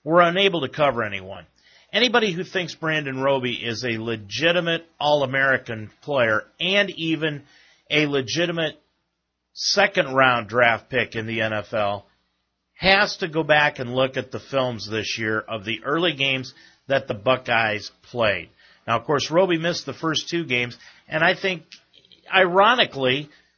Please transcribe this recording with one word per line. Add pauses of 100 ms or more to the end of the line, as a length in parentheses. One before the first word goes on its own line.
were
unable
to
cover
anyone. (440)
Anybody
who
thinks
Brandon
Roby
is
a
legitimate (120)
All-American (100)
player (140)
and
even (480)
a
legitimate (720)
second-round
draft
pick
in
the
N
F
L (680)
has
to
go
back
and
look
at
the
films
this
year
of
the
early
games (320)
that
the
Buckeyes (100)
played. (380)
Now,
of
course,
Roby
missed
the
first
two
games, (320)
and
I
think, (720)
ironically, (280)